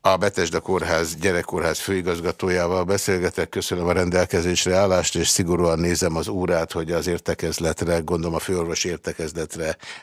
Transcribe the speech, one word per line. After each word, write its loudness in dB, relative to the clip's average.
A 6
Betesda 0
Kórház 0
gyerekkórház 0
főigazgatójával 0
beszélgetek. 0
Köszönöm -2
a 2
rendelkezésre 2
állást, 2
és 0
szigorúan 2
nézem 0
az -2
órát, 0
hogy -6
az 0
értekezletre, -2
gondolom -2
a -2
főorvos -2
értekezletre -6